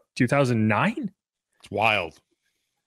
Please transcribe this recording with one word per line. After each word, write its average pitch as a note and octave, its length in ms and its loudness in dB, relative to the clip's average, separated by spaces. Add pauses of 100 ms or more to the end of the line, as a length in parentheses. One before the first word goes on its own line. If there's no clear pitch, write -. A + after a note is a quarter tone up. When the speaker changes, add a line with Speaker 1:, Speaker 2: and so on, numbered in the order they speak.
(160)
Speaker 1:
two B2+ 140 0
thousand B2 400 2
nine? F3 420 -2 (480)
Speaker 2:
It's - 140 -20
wild. G2+ 480 0 (680)